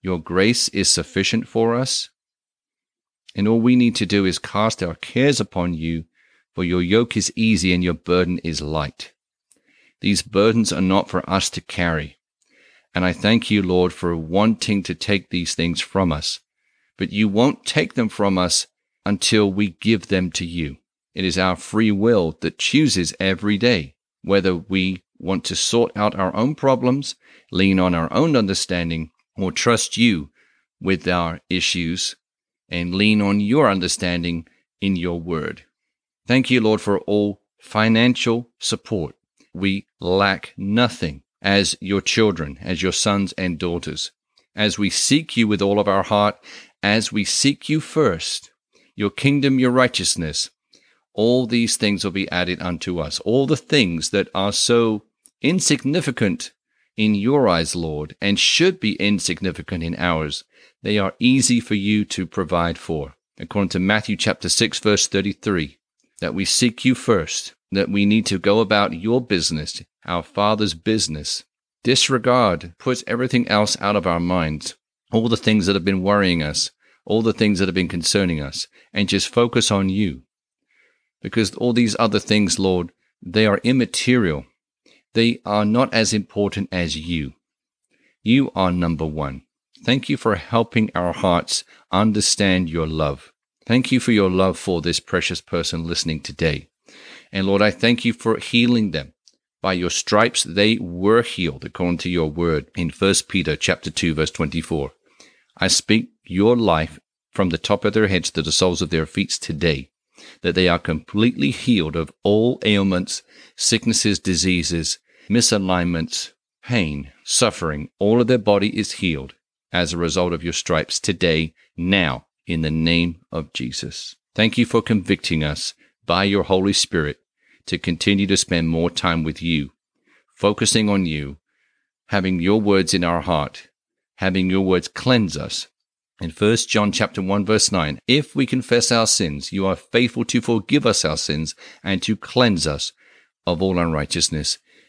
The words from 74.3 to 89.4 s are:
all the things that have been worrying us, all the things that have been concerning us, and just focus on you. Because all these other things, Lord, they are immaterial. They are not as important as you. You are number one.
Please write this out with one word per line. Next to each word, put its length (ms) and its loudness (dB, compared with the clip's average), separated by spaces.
all 180 2
the 80 2
things 300 2
that 80 2
have 100 0
been 180 0
worrying 420 2
us, 260 -4
all 180 0
the 100 2
things 260 2
that 80 2
have 80 -4
been 140 0
concerning 520 0
us, 280 -8
and 160 0
just 200 0
focus 440 2
on 160 2
you. 340 -2
Because 340 -2
all 180 0
these 260 2
other 220 0
things, 400 0
Lord, 320 0
they 240 0
are 200 2
immaterial. 800 2
They 300 2
are 200 0
not 280 0
as 200 0
important 580 -2
as 260 -4
you. 360 -6
You 320 2
are 160 2
number 340 0
one. 380 -6